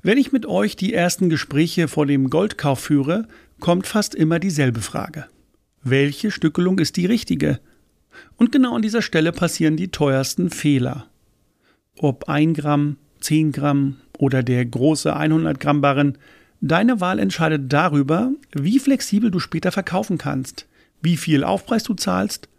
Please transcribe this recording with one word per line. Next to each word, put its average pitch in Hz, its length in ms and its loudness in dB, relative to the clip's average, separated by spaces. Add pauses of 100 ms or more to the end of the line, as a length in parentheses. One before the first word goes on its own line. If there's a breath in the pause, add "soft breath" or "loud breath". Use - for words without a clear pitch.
Wenn 226 140 4
ich - 120 2
mit 247 140 0
euch 202 300 -2
die - 180 -4
ersten 175 380 0
Gespräche 160 560 0
vor 151 180 0
dem 135 240 2
Goldkauf 147 500 0
führe, 147 480 0 (320 soft breath)
kommt 175 280 0
fast - 260 -2
immer 165 240 2
dieselbe 143 440 0
Frage. - 440 -10 (560)
Welche 139 480 0
Stückelung 180 480 0
ist 160 200 -2
die 180 100 0
richtige? 151 520 -2 (800 loud breath)
Und 233 140 4
genau 254 240 2
an 226 80 -2
dieser 220 180 0
Stelle 165 300 0
passieren 160 460 0
die 185 100 -4
teuersten 143 640 0
Fehler. 131 560 0 (920)
Ob 139 320 -2
ein 151 240 2
Gramm, 147 440 0 (220)
zehn 156 320 2
Gramm 139 440 0 (240)
oder 131 240 2
der 123 200 0
große 139 520 0
einhundert 156 440 0
Gramm 147 220 0
Barren, 139 380 2 (420 soft breath)
deine 196 400 2
Wahl 185 160 0
entscheidet 160 560 0
darüber, 151 580 2 (220)
wie 175 240 2
flexibel 240 540 2
du 180 80 0
später 151 320 -4
verkaufen 180 480 -2
kannst, - 480 -6 (340 soft breath)
wie 165 160 2
viel 151 260 2
Aufpreis 202 380 -2
du 208 140 -6
zahlst 185 520 -4 (120)